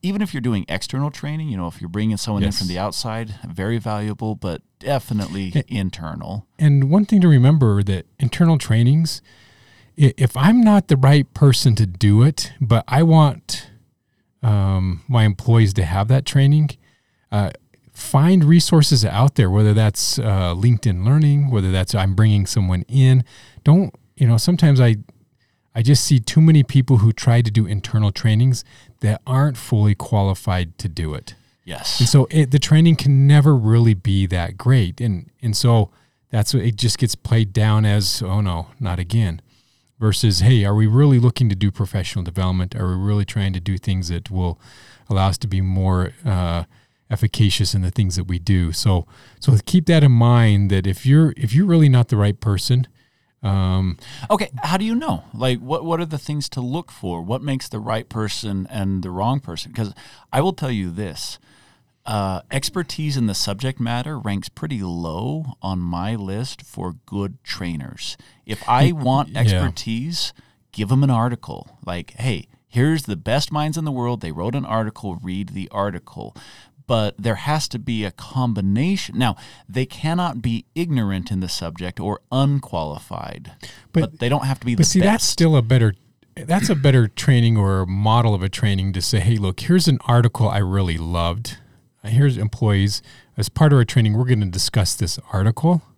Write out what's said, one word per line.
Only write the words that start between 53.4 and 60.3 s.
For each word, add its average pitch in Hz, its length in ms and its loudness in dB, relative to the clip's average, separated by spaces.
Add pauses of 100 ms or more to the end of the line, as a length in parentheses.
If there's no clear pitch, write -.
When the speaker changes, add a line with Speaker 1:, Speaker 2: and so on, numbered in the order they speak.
Speaker 2:
um, 95 560 0 (320)
Speaker 1:
Okay, 214 200 -2 (120)
how 165 140 -2
do 196 80 -2
you 226 100 -2
know? 302 300 -4 (100)
Like, 123 260 -2
what, 131 240 -6
what 165 160 -4
are 170 60 -6
the 156 120 -8
things 147 320 -8
to 131 100 -8
look 127 300 -8
for? 87 320 -8
What 110 200 -6
makes 135 260 -6
the 110 100 -10
right 110 300 -6
person 101 600 -6
and 98 320 -4
the 92 80 -10
wrong 113 300 -4
person? - 320 -14
'Cause 113 200 -8 (400)